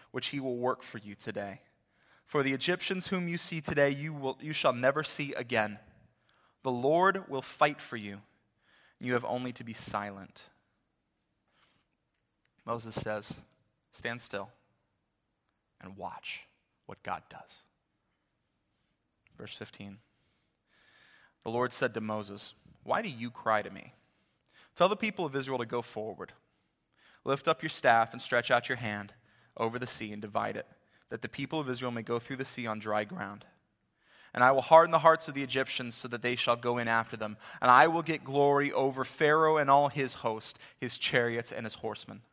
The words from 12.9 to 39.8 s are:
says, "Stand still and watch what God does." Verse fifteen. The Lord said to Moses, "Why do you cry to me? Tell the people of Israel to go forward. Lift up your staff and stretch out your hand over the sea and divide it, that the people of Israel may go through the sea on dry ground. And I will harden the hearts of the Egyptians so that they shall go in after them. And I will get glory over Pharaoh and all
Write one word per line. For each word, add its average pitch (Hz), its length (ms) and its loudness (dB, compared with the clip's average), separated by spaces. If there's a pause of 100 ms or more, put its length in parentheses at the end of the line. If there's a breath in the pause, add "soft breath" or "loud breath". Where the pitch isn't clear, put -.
says, - 460 -6 (500)
"Stand 120 300 -8
still 98 300 -10 (1300)
and 95 160 -18
watch - 480 -12 (400)
what - 180 -16
God 87 260 -6
does." - 340 -20 (1700)
Verse 110 160 -16
fifteen. 101 440 -16 (1500 soft breath)
The - 60 -6
Lord 120 240 0
said 120 220 -2
to 113 60 -4
Moses, 104 520 -8 (300)
"Why 131 180 -2
do 226 80 -8
you 117 220 -10
cry 107 320 0
to 98 80 -10
me? - 240 -18 (800 soft breath)
Tell 180 120 6
the 208 80 2
people 208 300 -4
of 135 100 -6
Israel 135 220 -4
to 120 80 -2
go 120 160 -4
forward. 107 520 -12 (920 soft breath)
Lift 139 220 0
up 160 140 2
your 156 80 -4
staff 117 420 4
and 127 100 -12
stretch 120 300 0
out 120 160 2
your 127 100 -2
hand 104 360 -6 (420 soft breath)
over 113 240 -2
the 123 80 -6
sea 107 240 -8
and 104 100 -10
divide 107 360 -4
it, - 100 -10 (420 soft breath)
that 127 120 -10
the 117 80 -8
people 139 300 -4
of 135 100 -4
Israel 127 220 -4
may 117 100 -6
go 117 180 -2
through 131 160 -8
the 131 80 -6
sea 123 240 -6
on 107 120 -4
dry 107 260 0
ground. 101 400 -12 (880 soft breath)
And 123 100 4
I 131 80 10
will 135 100 4
harden 165 300 10
the 160 80 4
hearts 160 300 6
of 143 40 -10
the 139 100 -4
Egyptians 127 520 -2
so 127 140 -6
that 117 120 -6
they 123 140 2
shall 120 220 2
go 120 200 0
in 117 120 0
after 113 260 2
them. 107 220 -8 (240 loud breath)
And 123 100 2
I 139 160 10
will 165 140 2
get 156 240 -6
glory 143 480 4
over 131 320 0
Pharaoh 156 520 4
and 143 120 2
all 143 180 8